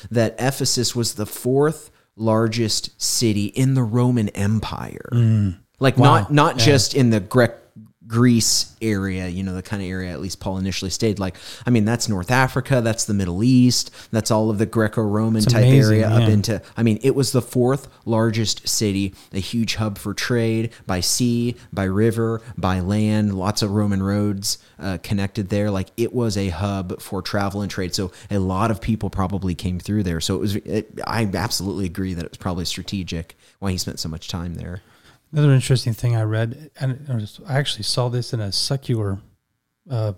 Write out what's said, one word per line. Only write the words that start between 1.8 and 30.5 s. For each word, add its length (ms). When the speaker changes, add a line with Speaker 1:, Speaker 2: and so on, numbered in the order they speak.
Speaker 1:
largest 720
city 460
in 260
the 100
Roman 460
Empire. 800
Speaker 2:
Mm. 460
Speaker 1:
Like, 160
Speaker 2:
Wow. 240
Speaker 1:
not, 120
not 260
Speaker 2:
Yeah. 60
Speaker 1:
just 280
in 160
the 120
Grec-, 360
Greece 760
area, 460
you 160
know, 100
the 80
kind 220
of 40
area 240
at 80
least 200
Paul 180
initially 320
stayed. 300
Like, 160
I 20
mean, 160
that's 240
North 220
Africa, 520
that's 220
the 80
Middle 300
East, 480
that's 200
all 180
of 80
the 80
Greco-Roman 760
Speaker 2:
It's 100
Speaker 1:
type 100
Speaker 2:
amazing, 160
Speaker 1:
area 120
up 120
Speaker 2:
yeah. 80
Speaker 1:
into, 300
I 60
mean, 220
it 100
was 200
the 100
fourth 440
largest 640
city, 460
a 60
huge 380
hub 240
for 160
trade 560
by 140
sea, 540
by 120
river, 580
by 220
land, 580
lots 240
of 80
Roman 320
roads, 560
uh, 240
connected 460
there. 200
Like, 260
it 160
was 240
a 140
hub 500
for 220
travel 400
and 80
trade. 240
So 180
a 80
lot 320
of 100
people 300
probably 420
came 260
through 220
there. 180
So 140
it 80
was, 140